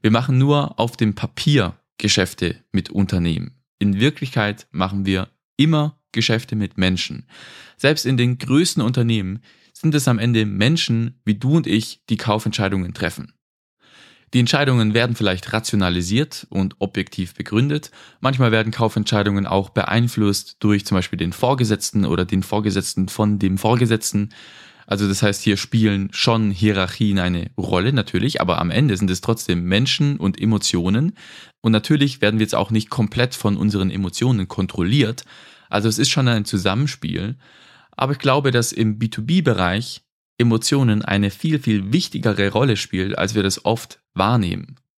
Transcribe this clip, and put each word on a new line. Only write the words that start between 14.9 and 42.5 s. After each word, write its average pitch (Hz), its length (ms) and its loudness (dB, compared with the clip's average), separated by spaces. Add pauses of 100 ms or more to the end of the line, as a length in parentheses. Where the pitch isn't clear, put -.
werden 120 220 2
vielleicht 92 380 -2
rationalisiert 98 960 -2
und 95 300 -2
objektiv 95 540 -6
begründet. 143 580 -2 (280)
Manchmal 127 320 2
werden 110 220 2
Kaufentscheidungen 104 720 0
auch 95 240 0
beeinflusst 107 920 0
durch 104 260 2
zum 101 100 0
Beispiel 90 220 -2
den 87 140 -2
Vorgesetzten 110 760 0
oder 85 200 0
den 95 180 0
Vorgesetzten 98 640 -2
von 104 320 0
dem 95 180 0
Vorgesetzten. 110 760 0 (540)
Also 101 200 0
das 98 160 0
heißt, 101 180 0
hier 101 160 2
spielen 101 540 0
schon 113 400 0
Hierarchien 98 640 0
eine 87 400 0
Rolle, 92 360 0
natürlich, 110 480 0
aber 90 180 0
am 85 120 -2
Ende 110 260 2
sind 98 120 0
es 92 120 -2
trotzdem 92 420 -2
Menschen 127 540 0
und 95 220 -2
Emotionen. 104 720 0 (480)
Und 113 100 2
natürlich 139 500 0
werden 107 180 2
wir 107 40 2
jetzt 107 120 0
auch 98 160 -2
nicht 110 180 0
komplett 120 460 -2
von 101 220 0
unseren 98 320 0
Emotionen 98 580 0
kontrolliert. 104 800 -2 (440)
Also 104 200 0
es 110 80 0
ist 139 120 2
schon 131 180 0
ein 110 180 0
Zusammenspiel. 101 920 -2 (540)
Aber 135 200 -4
ich 139 80 -4
glaube, 135 320 2
dass 120 220 0
im 107 260 0
B 117 80 0
two 110 140 -8
B-Bereich 113 800 0 (360)
Emotionen 120 640 2
eine 101 300 0
viel, 156 280 -2
viel 104 340 0
wichtigere 101 580 0